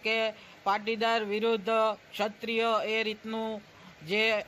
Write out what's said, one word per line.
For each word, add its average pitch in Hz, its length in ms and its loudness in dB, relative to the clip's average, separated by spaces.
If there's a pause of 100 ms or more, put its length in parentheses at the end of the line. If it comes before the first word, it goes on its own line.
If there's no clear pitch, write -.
કે 220 280 0 (320)
પાટીદાર 214 600 2
વિરુદ્ધ 214 460 0 (420)
ક્ષત્રિય, 220 760 0
એ 220 180 0
રીતનું 220 580 -6 (460)
જે 214 400 2